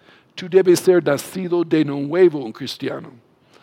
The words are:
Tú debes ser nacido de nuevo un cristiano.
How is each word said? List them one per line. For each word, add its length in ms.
Tú 140
debes 320
ser 240
nacido 600
de 200
nuevo 540
un 140
cristiano. 580